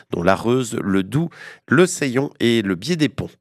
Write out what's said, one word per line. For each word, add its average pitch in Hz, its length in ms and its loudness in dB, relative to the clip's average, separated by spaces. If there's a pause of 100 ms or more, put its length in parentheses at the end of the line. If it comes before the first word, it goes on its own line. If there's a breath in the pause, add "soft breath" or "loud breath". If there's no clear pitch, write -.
dont - 140 -4
l'Areuse, 117 580 0
le 95 220 0
Doubs, 139 260 -4 (380 loud breath)
le 156 180 6
Seillon 135 540 -2
et 117 240 2
le 98 100 0
Biais 113 220 -4
des 151 140 2
Ponts. 90 200 -8 (120)